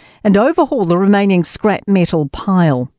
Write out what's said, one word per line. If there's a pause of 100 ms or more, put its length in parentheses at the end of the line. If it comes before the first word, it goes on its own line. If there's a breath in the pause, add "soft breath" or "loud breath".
(240 soft breath)
and
overhaul
the
remaining
scrap
metal
pile.